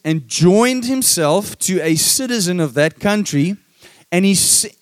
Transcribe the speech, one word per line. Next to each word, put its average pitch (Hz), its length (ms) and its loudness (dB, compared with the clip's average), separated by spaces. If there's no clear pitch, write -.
and 156 240 -4
joined 233 600 2
himself 196 720 0
to 180 200 -2
a 160 160 0
citizen 190 640 -2
of 143 140 -2
that 151 260 0
country, 202 560 -2
and 180 140 2
he 196 80 4
s-, - 320 0